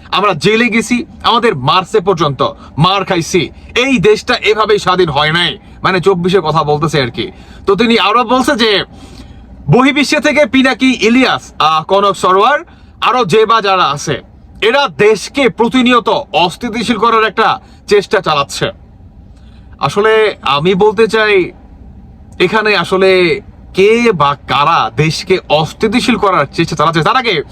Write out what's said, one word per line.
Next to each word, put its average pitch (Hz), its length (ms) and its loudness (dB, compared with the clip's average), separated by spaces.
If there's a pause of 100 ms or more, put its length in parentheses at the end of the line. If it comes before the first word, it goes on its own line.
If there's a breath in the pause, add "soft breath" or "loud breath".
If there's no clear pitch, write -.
(120)
আমরা 190 220 0
জেলে 220 340 0
গেছি, 226 380 -2 (160)
আমাদের 214 340 0
মারছে 170 440 0
পর্যন্ত, 151 480 -2 (300 loud breath)
মার 190 260 0
খাইছি। 175 460 -2 (260 loud breath)
এই 254 220 0
দেশটা 214 360 0
এভাবেই 214 440 0
স্বাধীন 185 300 0
হয় 151 240 0
নাই, 165 260 -2 (240 loud breath)
মানে 180 180 0
চব্বিশে 185 420 0
কথা 156 200 -2
বলতেছে 147 400 0
আর 117 80 -4
কি। 98 200 -8 (360 loud breath)
তো 196 80 2
তিনি 226 240 2
আরো 214 260 0
বলছে 254 320 0
যে 202 280 0 (840 loud breath)
বহির্বিশ্বে 277 500 2
থেকে 294 260 2
পিনাকি 262 540 0
ইলিয়াস, 214 580 0
আহ, 160 240 0
কনক 196 340 0
সরোয়ার, 202 420 2 (420 soft breath)
আরো 233 240 0
যে 214 220 2
বা 226 140 2
যারা 190 240 0
আছে, 143 380 -4 (400)
এরা 262 260 2
দেশকে 214 600 0
প্রতিনিয়ত 240 600 0 (240)
অস্থিতিশীল 208 640 -2
করার 220 280 2
একটা 208 360 -2 (260 loud breath)
চেষ্টা 202 340 2
চালাচ্ছে। 147 520 -4 (1080 soft breath)
আসলে 214 640 0
আমি 147 320 0
বলতে 214 320 2
চাই, 208 460 0 (840)
এখানে 208 380 0
আসলে 185 640 0 (340)
কে 226 380 2
বা 143 240 0 (120)
কারা 139 480 0
দেশকে 160 420 -2 (100)
অস্থিতিশীল 202 680 0
করার 185 360 0
চেষ্টা 165 240 -4
চালাচ্ছে? 156 260 0
তার 220 140 0
আগে 214 360 -2